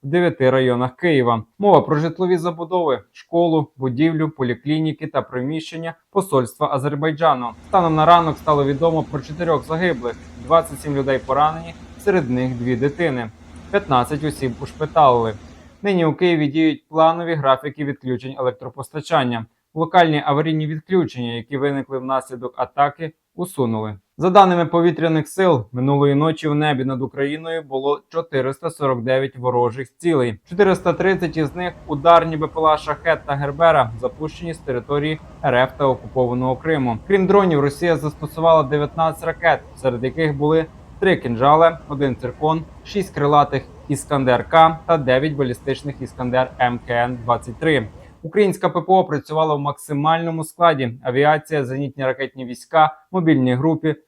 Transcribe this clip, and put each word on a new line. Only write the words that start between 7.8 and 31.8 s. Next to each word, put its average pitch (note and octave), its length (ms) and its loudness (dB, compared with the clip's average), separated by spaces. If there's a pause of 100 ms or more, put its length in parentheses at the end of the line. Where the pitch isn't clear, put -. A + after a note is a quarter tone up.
на D#3 100 4
ранок E3 320 6
стало D3 280 0
відомо D3+ 380 0
про C#3 160 -8
чотирьох D3+ 460 -4
загиблих, D3 500 -4 (300)
двадцять D#3+ 360 0
сім C#3+ 140 -6
людей C3+ 240 0
поранені, D#3 540 -2 (260)
серед F#3 300 0
них B2+ 260 -2
дві A#2+ 200 -2
дитини. C3+ 540 -4 (420)
П'ятнадцять D3+ 520 -2
осіб C#3 380 -4
ушпиталили. C3 720 2 (480)
Нині F#3 240 0
у D#3 80 2
Києві D#3+ 340 2
діють D#3 420 0
планові E3 460 0
графіки C#3 500 -2
відключень C3 540 -6
електропостачання. B2+ 1080 -4 (300)
Локальні D#3+ 500 2
аварійні D#3 420 -2
відключення, D3+ 680 -2
які A#2 240 -8
виникли C3+ 420 -4
внаслідок B2+ 580 -6
атаки, C#3+ 540 -2 (240)
усунули. A2+ 640 -4 (180)
За E3 120 2
даними F3+ 360 6
повітряних E3 640 0
сил, E3+ 440 2
минулої C#3 440 2
ночі D#3 320 -2
в D3 80 -2
небі D3 300 -2
над C3 160 -4
Україною D#3 600 -6
було C#3 480 -4
чотириста D3 600 -4
сорок C3 320 -4
дев'ять C3 360 -2
ворожих B2 600 -4
цілей. C3 420 0 (100)
Чотириста F#3 440 2
тридцять F3+ 440 -2
із D3 180 -4
них — F3+ 180 -8 (140)